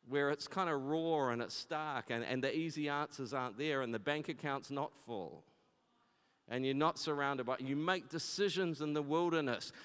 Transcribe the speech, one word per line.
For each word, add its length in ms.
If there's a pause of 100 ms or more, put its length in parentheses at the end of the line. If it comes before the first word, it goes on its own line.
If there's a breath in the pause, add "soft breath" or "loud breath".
where 240
it's 160
kinda 280
raw 540
and 120
it's 120
stark 560
and, 160
and 180
the 140
easy 320
answers 440
aren't 240
there 240
and 120
the 60
bank 280
account's 440
not 260
full 480 (1040 soft breath)
and 160
you're 80
not 260
surrounded 460
by, 140
you 160
make 340
decisions 720
in 120
the 80
wilderness 680 (140 loud breath)